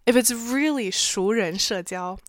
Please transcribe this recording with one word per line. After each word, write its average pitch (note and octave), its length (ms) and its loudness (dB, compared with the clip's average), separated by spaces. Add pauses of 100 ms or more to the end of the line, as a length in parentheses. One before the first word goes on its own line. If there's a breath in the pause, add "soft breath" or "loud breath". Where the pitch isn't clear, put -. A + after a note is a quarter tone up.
if A#3+ 100 4
it's A#3+ 160 6
really B3 600 0
熟 F#3+ 420 0
人 G3 260 0
社 G3 240 -2
交, F3+ 360 -8 (100)